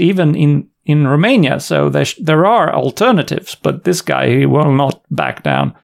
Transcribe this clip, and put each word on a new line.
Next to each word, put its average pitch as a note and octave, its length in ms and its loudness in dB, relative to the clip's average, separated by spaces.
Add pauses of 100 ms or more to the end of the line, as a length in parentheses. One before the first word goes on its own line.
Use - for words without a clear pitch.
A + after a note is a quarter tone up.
even E3+ 340 2
in, D3 340 0 (180)
in D3+ 200 2
Romania. D#3+ 540 2
So D3 300 0
there C#3+ 160 0
sh-, - 160 -10
there D#3+ 240 2
are G3+ 260 2
alternatives, - 840 -2
but - 280 -4
this F3 160 0
guy, C3 380 0
he C#3 80 2
will C#3 260 2
not C3+ 380 -2
back - 320 -6
down. C#2 420 -2